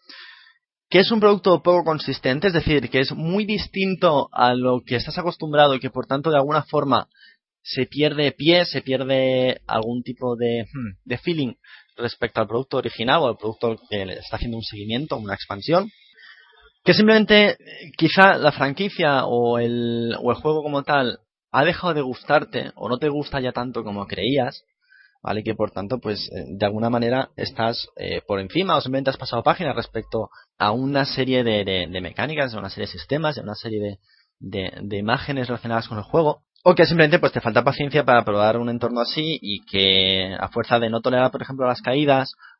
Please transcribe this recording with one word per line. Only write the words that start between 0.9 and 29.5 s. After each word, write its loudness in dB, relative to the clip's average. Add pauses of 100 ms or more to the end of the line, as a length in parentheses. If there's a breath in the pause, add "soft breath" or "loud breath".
que 6
es 4
un 2
producto 4
poco 4
consistente, -2
es 2
decir, 0
que 2
es -2
muy -2
distinto 0
a 4
lo 0
que -2
estás -6
acostumbrado 2
y -2
que -6
por -6
tanto -2
de 4
alguna 2
forma 0 (540 soft breath)
se -4
pierde 0
pie, 4
se -6
pierde 0
algún -2
tipo -6
de, -2
hmm, -10
de -6
feeling -4 (420 loud breath)
respecto -4
al -2
producto -4
original 0
o 2
al -2
producto -4
que -4
le -8
está -10
haciendo -6
un -10
seguimiento, -6
una -8
expansión, -2 (960 soft breath)
que 6
simplemente, 6
eh, -10 (400)
quizá 6
la 4
franquicia 0
o 2
el, -2
o 2
el -2
juego 0
como -4
tal 0 (300)
ha 2
dejado 0
de 0
gustarte -2
o -8
no -2
te -2
gusta -4
ya -4
tanto -6
como -6
creías, -2 (580 soft breath)
¿vale? -4
Que -4
por -2
tanto, -6
pues, -6
eh, -8
de -4
alguna 0
manera 0
estás, -4
eh, -6
por -2
encima -2
o 0
simplemente -2
has -4
pasado -6
página 0